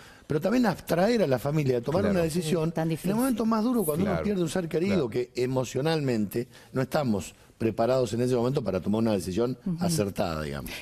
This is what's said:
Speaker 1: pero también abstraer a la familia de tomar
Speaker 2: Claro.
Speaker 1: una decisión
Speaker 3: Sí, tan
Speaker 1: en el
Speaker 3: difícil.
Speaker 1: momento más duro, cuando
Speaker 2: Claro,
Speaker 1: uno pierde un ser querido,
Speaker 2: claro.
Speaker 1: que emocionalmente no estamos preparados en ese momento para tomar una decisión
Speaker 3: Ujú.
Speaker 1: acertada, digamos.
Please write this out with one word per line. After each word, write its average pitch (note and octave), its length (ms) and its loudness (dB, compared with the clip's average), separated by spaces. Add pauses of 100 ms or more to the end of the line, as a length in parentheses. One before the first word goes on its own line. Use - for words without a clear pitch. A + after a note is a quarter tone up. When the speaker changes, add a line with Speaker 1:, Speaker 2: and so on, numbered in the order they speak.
(280)
Speaker 1:
pero D3 140 0
también A3+ 240 0
abstraer G3 580 2
a D#3 40 2
la B2+ 120 2
familia C#3+ 360 0
de A#2+ 60 0
tomar D3 220 0
Speaker 2:
Claro. G3+ 120 2
Speaker 1:
una F3 80 2
decisión D#3+ 460 0
Speaker 3:
Sí, E3 60 -6
tan D#3+ 80 -2
Speaker 1:
en E3 80 0
el D#3+ 60 -2
Speaker 3:
difícil. F#3 180 -2
Speaker 1:
momento A#3 300 0
más A3 180 2
duro, A#3+ 200 2
cuando D#3 220 0
Speaker 2:
Claro, F3 140 0
Speaker 1:
uno - 40 -4
pierde G3+ 180 0
un E3 80 0
ser F3+ 200 -2
querido, D#3+ 380 0
Speaker 2:
claro. - 20 -2
Speaker 1:
que A#2+ 260 -4
emocionalmente B2+ 1120 0 (260)
no B2+ 80 0
estamos B2 520 -2 (240)
preparados A2+ 560 2
en A#2 80 0
ese B2+ 140 2
momento B2+ 280 0
para F#2 160 0
tomar G2+ 200 0
una A2+ 140 2
decisión G2 520 -2
Speaker 3:
Ujú. F3 180 -2
Speaker 1:
acertada, G2 600 -2
digamos. C#2+ 280 -6 (100)